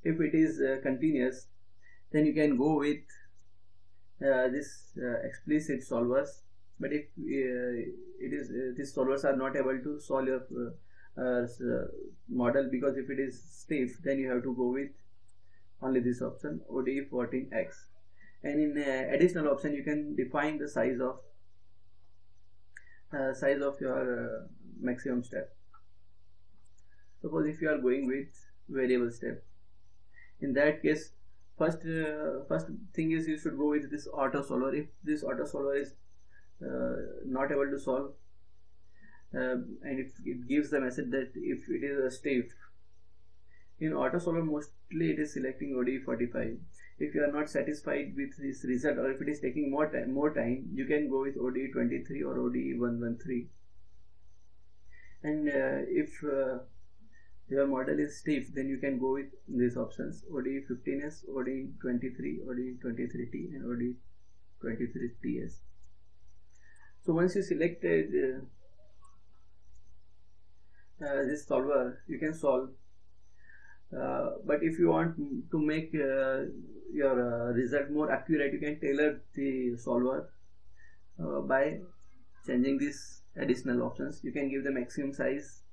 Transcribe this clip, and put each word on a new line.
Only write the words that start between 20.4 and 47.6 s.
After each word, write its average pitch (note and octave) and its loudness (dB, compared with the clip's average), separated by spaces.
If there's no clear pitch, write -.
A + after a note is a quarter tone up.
the D3 -2
size B2 2
of, C3 0
uh, C3+ 0
size C#3 4
of C#3 0
your, C3 2
uh, A2+ -4
maximum B2 0
step. - -4
Suppose D3+ 2
if D#3 -2
you D#3 4
are D3 4
going B2+ 4
with C3+ 0
variable B2 4
step, - -4
in C#3 0
that D3 6
case, D3+ 2
first, E3 4
uh, D#3 -2
first D#3+ 0
thing D#3+ 2
is D#3+ 2
you D#3 0
should D3 -2
go D3 4
with D3 2
this D3 -6
auto C#3 2
solver. C3+ 0
If D3 -2
this D3+ 0
auto B2+ 0
solver C#3 0
is, C#3+ -2
uh, C3 0
not C3+ 2
able C#3 4
to C#3 -2
solve, C#3 0
uh, B2+ 2
and C3+ -2
if - -12
it B2 -4
gives D3 4
the C#3+ 4
message B2+ -2
that C3 0
if - -2
it - 0
is C#3 0
a B2+ 2
stiff, B2+ 0
in D#3 2
auto C#3 4
solver E3+ 2
mostly D#3 0
it D3+ 2
is D3+ 0
selecting C3+ -2
O B2 4
D C3 2
E C3+ 0
forty-five. A#2+ 0
If D3 -2
you D3+ 6
are C#3+ 4
not D3+ 2
satisfied C#3+ 0